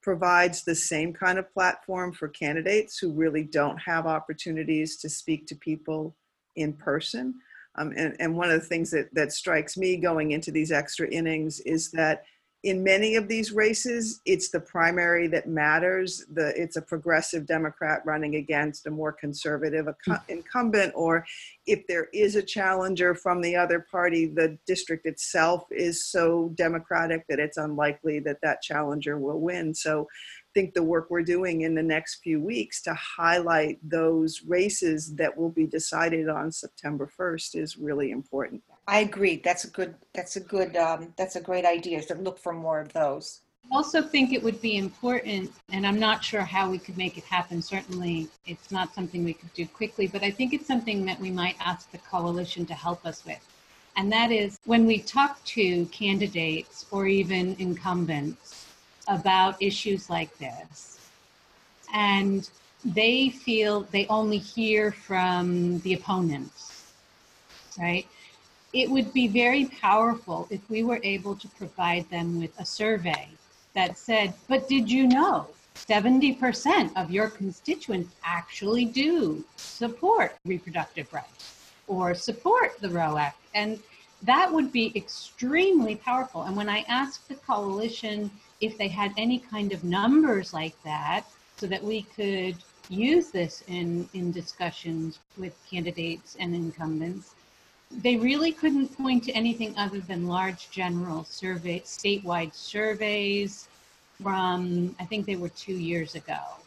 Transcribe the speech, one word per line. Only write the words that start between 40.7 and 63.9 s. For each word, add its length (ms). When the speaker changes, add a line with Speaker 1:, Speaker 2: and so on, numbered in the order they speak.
Speaker 3:
um, 400
that's 180
a 60
great 260
idea, 320
is 80
to 80
look 240
for 140
more 280
of 120
those. 480
Speaker 4:
I 40
also 260
think 320
it 80
would 220
be 140
important, 760
and 120
I'm 140
not 240
sure 200
how 280
we 80
could 180
make 220
it 60
happen. 360
Certainly, 680
it's 240
not 240
something 300
we 100
could 200
do 120
quickly, 400
but 160
I 80
think 240
it's 140
something 360
that 140
we 140
might 260
ask 320
the 80
coalition 680
to 80
help 300
us 220
with. 180
And 160
that 180
is 260
when 200
we 140
talk 460
to 400
candidates 1080
or 160
even 500
incumbents 1080
about 520
issues 480
like 300
this, 720
and 560
they 460
feel 500